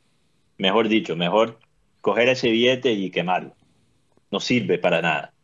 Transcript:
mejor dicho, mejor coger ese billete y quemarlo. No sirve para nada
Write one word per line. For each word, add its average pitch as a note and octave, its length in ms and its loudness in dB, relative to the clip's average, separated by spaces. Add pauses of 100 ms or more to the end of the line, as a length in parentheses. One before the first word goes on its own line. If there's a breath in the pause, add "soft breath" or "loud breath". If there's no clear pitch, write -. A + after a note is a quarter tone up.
(580)
mejor G#2 300 2
dicho, G2 280 0
mejor G#2 440 0 (400)
coger A2 280 2
ese B2+ 220 0
billete B2 420 2
y F#2+ 180 -2
quemarlo. F2 440 -4 (760)
No G2 80 -4
sirve F#2+ 380 0
para F2 220 0
nada D#2+ 320 -4 (120)